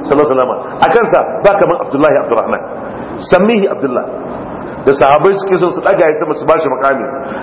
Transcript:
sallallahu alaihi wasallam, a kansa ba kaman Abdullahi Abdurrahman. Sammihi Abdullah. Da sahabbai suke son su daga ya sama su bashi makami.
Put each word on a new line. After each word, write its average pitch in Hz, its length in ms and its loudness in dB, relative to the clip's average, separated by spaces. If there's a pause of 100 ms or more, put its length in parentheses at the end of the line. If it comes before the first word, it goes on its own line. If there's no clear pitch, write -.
sallallahu 143 320 2
alaihi - 0 -
wasallam, 123 480 -2
a 160 80 4
kansa 214 300 2 (180)
ba 202 160 4
kaman 175 240 2
Abdullahi 143 400 2
Abdurrahman. 110 440 -2 (560)
Sammihi 196 500 2
Abdullah. - 380 -4 (760)
Da - 140 2
sahabbai 151 420 4
suke 190 220 -2
son 175 160 0
su 160 80 -6
daga 185 200 2
ya 156 140 2
sama 156 180 -2
su 131 140 -8
bashi 160 180 2
makami. 131 400 0 (380)